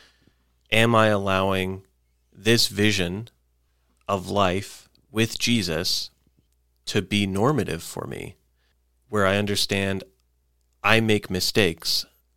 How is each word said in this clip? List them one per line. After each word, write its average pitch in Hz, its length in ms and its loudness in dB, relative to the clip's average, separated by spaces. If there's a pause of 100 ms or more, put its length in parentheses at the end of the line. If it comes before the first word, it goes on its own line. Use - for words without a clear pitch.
(720)
Am 113 240 4
I 110 100 6
allowing 95 800 0 (460)
this 113 340 2
vision 98 640 0 (800)
of 95 200 -4
life 98 600 -2 (240)
with 110 260 -2
Jesus 90 720 -2 (760)
to - 160 -2
be 101 240 0
normative 98 580 -2
for - 260 -12
me, - 260 -12 (720)
where 104 160 0
I 95 120 2
understand 98 640 -2 (800)
I 107 160 4
make 110 320 2
mistakes, - 720 0 (320)